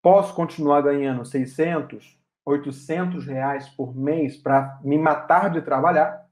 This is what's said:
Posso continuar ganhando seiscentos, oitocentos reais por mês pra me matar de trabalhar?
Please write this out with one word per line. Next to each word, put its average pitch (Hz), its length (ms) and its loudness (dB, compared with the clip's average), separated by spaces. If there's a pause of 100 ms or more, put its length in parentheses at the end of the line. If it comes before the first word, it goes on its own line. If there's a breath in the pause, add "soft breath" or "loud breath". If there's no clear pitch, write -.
Posso 196 320 6
continuar 147 480 0
ganhando 139 420 -2
seiscentos, 135 920 -4 (260)
oitocentos 143 840 -4
reais 135 420 -6
por 127 260 -10
mês 143 420 -2
pra 135 460 0
me 143 160 0
matar 160 520 2
de 165 120 -2
trabalhar? 151 680 0